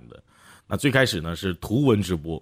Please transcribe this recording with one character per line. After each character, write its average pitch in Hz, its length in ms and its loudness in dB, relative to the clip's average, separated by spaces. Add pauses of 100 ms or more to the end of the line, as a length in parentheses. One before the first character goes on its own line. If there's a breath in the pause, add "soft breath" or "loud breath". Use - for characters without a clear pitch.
的。 - 140 -20 (440 soft breath)
那 - 80 -4
最 143 140 0
开 131 160 4
始 92 160 -2
呢， 82 140 -6
是 92 200 -2
图 131 300 0
文 107 160 6
直 90 140 -2
播， 80 260 -6